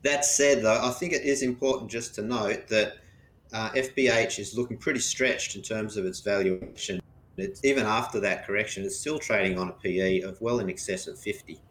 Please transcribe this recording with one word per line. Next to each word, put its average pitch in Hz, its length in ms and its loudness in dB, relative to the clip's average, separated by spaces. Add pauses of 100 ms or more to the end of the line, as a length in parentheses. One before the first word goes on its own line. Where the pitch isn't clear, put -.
That 143 220 2
said, 139 380 6
though, 113 180 4
I 127 100 2
think 170 240 -2
it 135 80 0
is 139 200 2
important 123 480 0
just 117 240 -8
to 107 80 -6
note 110 460 -2
that, 107 300 2 (540)
uh, 110 220 -4
F 131 200 0
B 131 140 4
H 113 300 4
is 101 180 -6
looking 120 200 -2
pretty 135 240 -2
stretched - 560 0
in 95 60 -12
terms 107 340 -4
of 95 80 -2
its 92 160 -4
valuation. 95 800 0 (360)
It's, 95 280 -6
even 135 200 4
after 110 360 0
that 95 260 0
correction, 98 380 -2
it's 95 140 -6
still 151 200 -4
trading 95 400 2
on 92 100 -2
a - 40 -8
P 92 280 -2
E 95 220 2
of 95 180 -10
well 117 200 0
in 95 80 -2
excess - 400 -6
of - 100 -14
fifty. - 420 -8 (100)